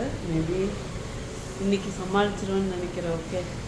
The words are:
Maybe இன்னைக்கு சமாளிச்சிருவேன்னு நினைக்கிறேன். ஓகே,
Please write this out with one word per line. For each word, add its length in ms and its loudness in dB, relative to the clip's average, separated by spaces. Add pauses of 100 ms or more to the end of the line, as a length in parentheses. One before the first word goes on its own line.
(300)
Maybe 300 2 (1040)
இன்னைக்கு 340 4
சமாளிச்சிருவேன்னு 800 2
நினைக்கிறேன். 440 0
ஓகே, 220 -2 (260)